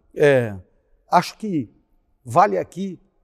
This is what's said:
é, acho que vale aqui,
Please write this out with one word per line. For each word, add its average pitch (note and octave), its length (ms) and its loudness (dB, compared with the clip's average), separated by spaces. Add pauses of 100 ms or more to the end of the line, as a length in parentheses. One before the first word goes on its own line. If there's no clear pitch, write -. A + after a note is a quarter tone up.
(140)
é, C3 400 2 (560)
acho - 280 0
que E3 360 -8 (520)
vale F#3 320 2
aqui, F3 420 -10 (240)